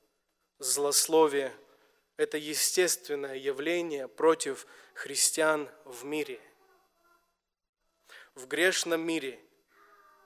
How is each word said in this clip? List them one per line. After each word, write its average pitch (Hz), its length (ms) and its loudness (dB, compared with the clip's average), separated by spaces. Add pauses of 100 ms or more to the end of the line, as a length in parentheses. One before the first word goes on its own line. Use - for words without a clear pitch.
(640)
Злословие — 143 920 2 (640)
это 151 180 -2
естественное 147 960 -2
явление 143 760 -4
против 151 580 2 (260)
христиан 151 800 0 (160)
в 123 180 -14
мире. 143 340 -6 (2000)
В 131 120 -16
грешном 165 540 2
мире, 156 400 -4 (840)